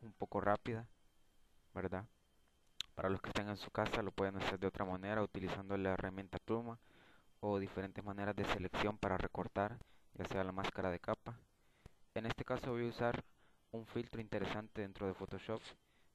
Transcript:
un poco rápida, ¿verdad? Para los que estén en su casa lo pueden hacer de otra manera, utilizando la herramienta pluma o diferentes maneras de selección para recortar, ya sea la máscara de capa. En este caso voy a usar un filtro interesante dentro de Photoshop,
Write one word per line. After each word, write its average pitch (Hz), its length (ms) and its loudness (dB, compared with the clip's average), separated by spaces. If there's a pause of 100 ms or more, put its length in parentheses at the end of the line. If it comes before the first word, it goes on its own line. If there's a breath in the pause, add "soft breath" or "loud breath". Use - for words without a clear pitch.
un 110 120 -12
poco - 280 -2
rápida, 113 460 2 (880)
¿verdad? 92 320 -2 (880)
Para 95 160 2
los 95 100 2
que - 100 -4
estén 104 180 0
en 104 80 -2
su - 140 -10
casa 107 320 2
lo 95 100 -2
pueden 98 240 2
hacer 95 240 0
de 98 80 4
otra 101 160 -2
manera, 95 380 0
utilizando 95 540 -2
la 95 140 4
herramienta 95 480 -2
pluma 117 400 -2 (640 loud breath)
o 104 180 4
diferentes 95 460 -4
maneras 101 320 -2
de 98 80 2
selección 104 520 2
para 95 220 2
recortar, 104 600 2 (360 loud breath)
ya 98 120 -2
sea 95 180 2
la 95 80 -2
máscara 95 380 0
de 87 100 0
capa. - 380 -4 (760 loud breath)
En 110 100 0
este 117 200 -2
caso 127 260 0
voy 120 160 2
a 117 40 2
usar 120 340 2 (480 soft breath)
un 113 120 -4
filtro 117 360 -4
interesante 107 640 -2
dentro 98 240 -2
de 95 80 2
Photoshop, 98 460 -4 (540 soft breath)